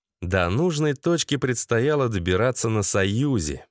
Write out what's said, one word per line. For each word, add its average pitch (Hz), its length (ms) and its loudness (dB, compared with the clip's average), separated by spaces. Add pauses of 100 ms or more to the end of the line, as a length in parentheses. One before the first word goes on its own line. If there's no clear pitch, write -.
(220)
До 90 260 2
нужной 151 460 0
точки 160 420 -2
предстояло 127 720 0
добираться 101 600 0
на 110 140 0
«Союзе», 98 880 0